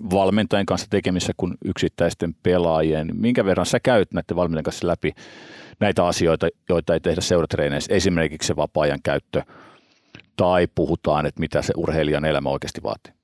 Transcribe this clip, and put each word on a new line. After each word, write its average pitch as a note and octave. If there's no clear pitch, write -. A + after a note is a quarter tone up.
valmentajan G2
kanssa F#2
tekemissä F#2
kuin F2
yksittäisten E2+
pelaajien. D#2+
Minkä A#2
verran F#2
sä -
käyt A#2
näiden E2+
valmentajan E2
kanssa -
läpi E2+
näitä F#2+
asioita, E2+
joita E2+
ei E2
tehdä E2+
seuratreeneissä, D#2
esimerkiksi E2+
se D2+
vapaa-ajan D2+
käyttö, -
tai F2+
puhutaan, D2+
että D2
mitä D#2
se -
urheilijan D2+
elämä C#2+
oikeasti C#2+
vaatii? -